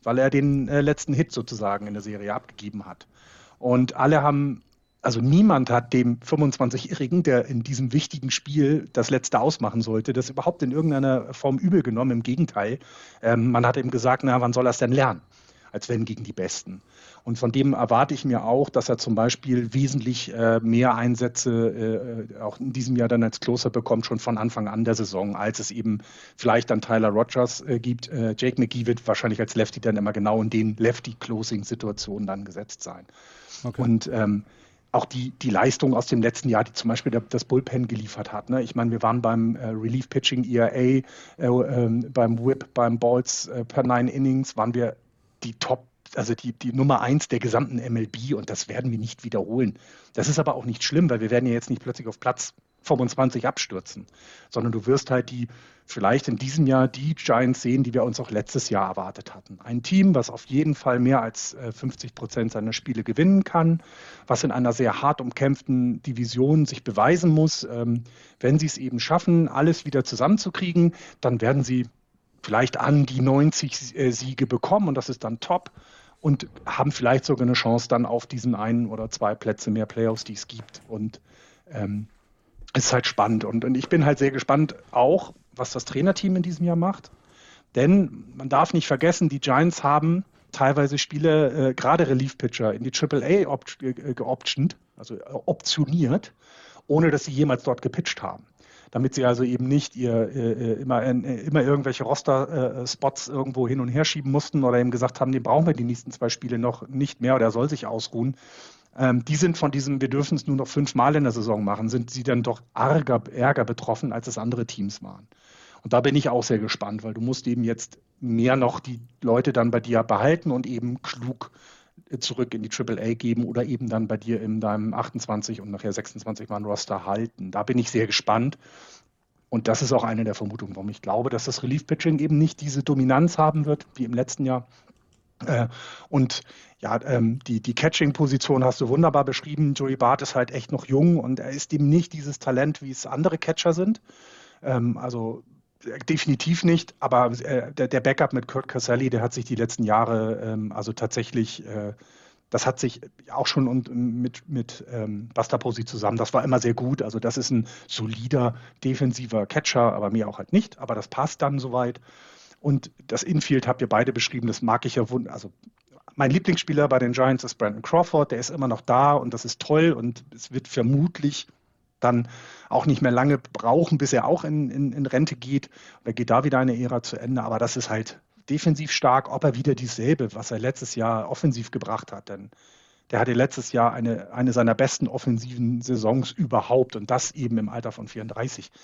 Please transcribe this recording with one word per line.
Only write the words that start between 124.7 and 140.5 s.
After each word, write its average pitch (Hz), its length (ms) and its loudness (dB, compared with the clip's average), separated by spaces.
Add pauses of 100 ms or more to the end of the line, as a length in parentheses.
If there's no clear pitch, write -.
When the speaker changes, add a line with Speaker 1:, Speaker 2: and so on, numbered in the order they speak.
Speaker 1:
achtundzwanzig 110 680 -6
und 101 100 -12
nachher 101 220 -6
sechsundzwanzig 110 560 -10
Mann 104 160 -6
Roster 101 400 -6
halten. 101 460 -6
Da 101 120 -4
bin 123 140 0
ich 117 120 0
sehr 113 180 0
gespannt. 113 500 0 (920)
Und 113 220 -2
das 110 120 0
ist 135 120 2
auch 120 100 4
eine 113 220 -2
der 107 100 -2
Vermutungen, 101 400 -10
warum 98 140 -8
ich 107 120 -14
glaube, 117 280 0
dass 117 160 -2
das - 180 -6
Relief-Pitching 151 560 0
eben 151 180 2
nicht 156 220 2
diese 139 240 -4
Dominanz 135 540 4
haben 156 280 2
wird 147 300 -2
wie 127 80 -4
im 117 100 -4
letzten 127 320 -2
Jahr. 127 220 -2 (760)
Äh, 117 220 0 (420)
und 131 320 2 (380)
ja, 110 240 -2
ähm, 120 440 2
die, 113 140 -2
die 120 140 -4
Catching-Position 143 880 2
hast 127 180 2
du 123 60 0
wunderbar 143 380 4
beschrieben. 147 480 -2
Joey 135 220 -2
Bart 127 260 4
ist - 140 -8
halt 123 160 0